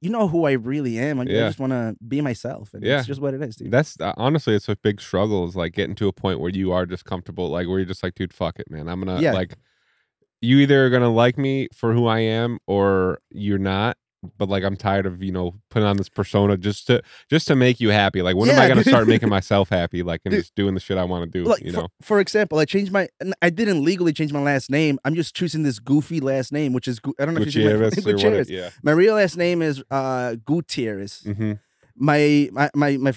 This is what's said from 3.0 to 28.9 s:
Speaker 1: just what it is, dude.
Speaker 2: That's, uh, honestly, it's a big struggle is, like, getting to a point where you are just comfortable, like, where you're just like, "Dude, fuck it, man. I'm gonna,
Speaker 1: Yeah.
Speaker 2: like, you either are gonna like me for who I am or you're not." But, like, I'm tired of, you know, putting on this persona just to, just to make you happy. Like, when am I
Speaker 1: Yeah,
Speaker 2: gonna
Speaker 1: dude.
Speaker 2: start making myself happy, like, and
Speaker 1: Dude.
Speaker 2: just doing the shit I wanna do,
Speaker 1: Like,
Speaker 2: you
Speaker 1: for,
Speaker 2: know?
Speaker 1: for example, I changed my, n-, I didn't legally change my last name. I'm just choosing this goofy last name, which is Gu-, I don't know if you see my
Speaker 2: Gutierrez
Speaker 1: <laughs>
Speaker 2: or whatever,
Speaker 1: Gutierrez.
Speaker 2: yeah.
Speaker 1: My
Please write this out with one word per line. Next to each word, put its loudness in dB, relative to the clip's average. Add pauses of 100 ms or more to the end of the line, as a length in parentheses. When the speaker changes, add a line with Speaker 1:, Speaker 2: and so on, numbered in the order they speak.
Speaker 1:
just -8
what -4
it -8
is, -10
dude. -10
Speaker 2:
That's, 0
uh, -2
honestly, 0
it's 0
a -2
big -2
struggle 0
is, -10
like, -4
getting -4
to -2
a 0
point -2
where -4
you -2
are 0
just -10
comfortable, -8
like, -4
where -2
you're -4
just -10
like, -6
"Dude, -8
fuck -6
it, -16
man. -12
I'm -8
gonna, -4
Speaker 1:
Yeah. 2
Speaker 2:
like, -4 (840)
you 4
either 6
are 2
gonna 4
like 4
me -2
for -2
who 2
I 2
am -2 (100)
or 2 (140)
you're -2
not." -2 (420)
But, -2
like, -2
I'm -2
tired 0
of, -10
you -6
know, -4 (160)
putting 0
on 2
this -4
persona 2
just -6
to, 4 (300)
just 0
to 4
make 4
you 2
happy. 4
Like, 2
when 4
am 6
I 8
Speaker 1:
Yeah, 6
Speaker 2:
gonna 4
Speaker 1:
dude. 2
Speaker 2:
start 4
making 4
myself 2
happy, -2
like, -6
and -4
Speaker 1:
Dude. 2
Speaker 2:
just -8
doing 0
the -4
shit -4
I 0
wanna -4
do, -4
Speaker 1:
Like, 0
Speaker 2:
you -10
Speaker 1:
for, -4
Speaker 2:
know? -8 (140)
Speaker 1:
for 0
example, 0
I 4
changed -2
my, -2 (120)
n-, -6
I 4
didn't 0
legally 0
change -4
my -2
last 0
name. 2
I'm -2
just -4
choosing -4
this -2
goofy 0
last -2
name, -2
which -4
is -4
Gu-, -8
I -2
don't -2
know 0
if -2
you -6
see -2
my 4
Speaker 2:
Gutierrez 2
Speaker 1:
<laughs> -4
Speaker 2:
or -2 (140)
whatever, 0
Speaker 1:
Gutierrez. 2
Speaker 2:
yeah. -10 (120)
Speaker 1:
My 2